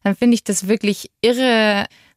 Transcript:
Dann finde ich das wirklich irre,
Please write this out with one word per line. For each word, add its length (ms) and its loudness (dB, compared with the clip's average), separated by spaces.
Dann 100 0
finde 220 2
ich 80 -6
das 240 -4
wirklich 420 -2
irre, 680 0